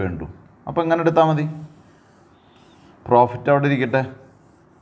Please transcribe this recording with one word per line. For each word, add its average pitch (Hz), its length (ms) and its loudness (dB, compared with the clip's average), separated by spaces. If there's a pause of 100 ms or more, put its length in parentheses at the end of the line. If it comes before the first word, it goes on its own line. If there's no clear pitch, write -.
വേണ്ടൂ. 82 220 -6 (420)
അപ്പം - 160 -4
എങ്ങനെ 165 220 0
എടുത്താൽ 165 260 4
മതി? 156 160 -2 (1600)
പ്രോഫിറ്റ് 120 460 2
അവിടെ 143 180 2
ഇരിക്കട്ടെ. 131 320 0 (800)